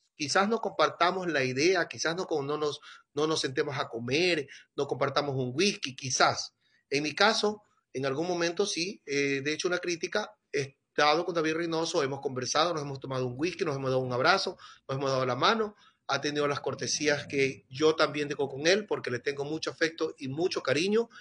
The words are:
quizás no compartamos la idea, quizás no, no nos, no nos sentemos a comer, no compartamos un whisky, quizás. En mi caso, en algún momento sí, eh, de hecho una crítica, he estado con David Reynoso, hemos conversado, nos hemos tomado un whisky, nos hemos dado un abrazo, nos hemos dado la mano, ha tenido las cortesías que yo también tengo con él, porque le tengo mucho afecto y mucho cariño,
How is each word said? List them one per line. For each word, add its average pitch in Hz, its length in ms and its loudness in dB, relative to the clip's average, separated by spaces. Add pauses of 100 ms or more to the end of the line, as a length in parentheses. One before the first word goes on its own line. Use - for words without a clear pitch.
(160)
quizás 180 320 2
no 226 120 0
compartamos 175 680 2
la 143 120 2
idea, 160 460 2
quizás 156 260 -4
no, 180 120 -6 (160)
no 143 160 -4
nos, 147 220 -4 (320)
no 147 140 0
nos 156 140 0
sentemos 143 360 -2
a 139 120 -2
comer, 143 600 0 (280)
no 143 100 -2
compartamos 139 500 0
un 127 160 -2
whisky, 147 440 0
quizás. - 580 0 (360)
En 143 120 0
mi 147 120 -4
caso, 208 480 2 (320)
en 131 120 -2
algún 139 200 -2
momento 175 400 0
sí, 185 400 -6
eh, 139 360 0
de 147 100 -2
hecho 156 160 -2
una 175 100 0
crítica, 180 560 -4 (180)
he 135 240 -4 (120)
estado 151 360 4
con 180 100 -4
David 160 200 0
Reynoso, 165 480 0
hemos 135 180 -2
conversado, 143 540 0
nos 151 80 -4
hemos 139 160 -8
tomado 131 280 -4
un 123 100 -6
whisky, 175 280 -4
nos 147 120 0
hemos 135 140 -2
dado 131 120 2
un 127 100 -4
abrazo, 175 460 2 (300)
nos 135 100 -2
hemos 139 120 0
dado 131 140 2
la 127 120 0
mano, 208 400 2 (300)
ha 135 140 0
tenido 147 280 0
las 139 120 -2
cortesías 139 680 -2
que 135 440 -2
yo 151 240 4
también 147 340 0
tengo 139 200 -2
con 135 180 -4
él, 202 200 4
porque 135 240 -4
le 120 100 -2
tengo 139 240 -4
mucho 156 260 -4
afecto 160 480 -2
y 139 100 -8
mucho 170 340 -2
cariño, 190 460 2 (120)